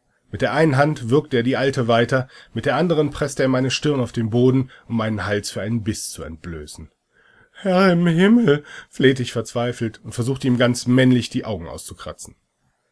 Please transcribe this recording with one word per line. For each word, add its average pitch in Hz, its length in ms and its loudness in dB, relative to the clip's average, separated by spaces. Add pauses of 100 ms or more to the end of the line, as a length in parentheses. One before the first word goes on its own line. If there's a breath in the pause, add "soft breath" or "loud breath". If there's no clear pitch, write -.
(300)
Mit - 120 -8
der 117 120 0
einen 151 220 2
Hand 139 340 0
würgte 139 280 0
er 117 60 0
die 127 120 0
Alte 131 320 -2
weiter, 120 400 2 (260 loud breath)
mit 113 120 -6
der 139 100 0
anderen 151 360 0
presste 147 320 -4
er 131 60 2
meine 127 220 0
Stirn 143 300 0
auf 113 100 -4
den 113 180 -4
Boden, 127 420 2 (160 loud breath)
um 117 100 -4
meinen 107 280 -4
Hals 104 260 -4
für 107 100 -8
einen 110 220 -4
Biss 101 260 -6
zu - 140 -12
entblößen. 80 680 -14 (640 soft breath)
„Herr 185 400 2
im 175 120 2
Himmel“, 175 600 4 (240 loud breath)
flehte 131 340 2
ich - 80 -10
verzweifelt 120 720 -4
und 110 80 -16
versuchte 131 360 -4
ihm 123 100 2
ganz 120 280 0
männlich 127 440 4
die - 160 -6
Augen 87 220 -8
auszukratzen. - 680 -16 (560)